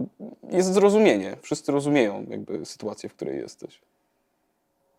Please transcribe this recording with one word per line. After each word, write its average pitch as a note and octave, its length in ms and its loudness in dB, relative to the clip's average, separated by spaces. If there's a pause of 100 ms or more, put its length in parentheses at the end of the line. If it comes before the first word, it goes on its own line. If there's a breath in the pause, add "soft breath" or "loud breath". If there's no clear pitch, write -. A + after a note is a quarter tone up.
(500)
jest F#3 240 0
zrozumienie? G3 680 4
Wszyscy - 300 -6
rozumieją C#3 580 2
jakby G#2 360 -10
sytuację, - 440 -12
w - 40 -20
której C2+ 240 -8
jesteś? - 440 -14 (1160)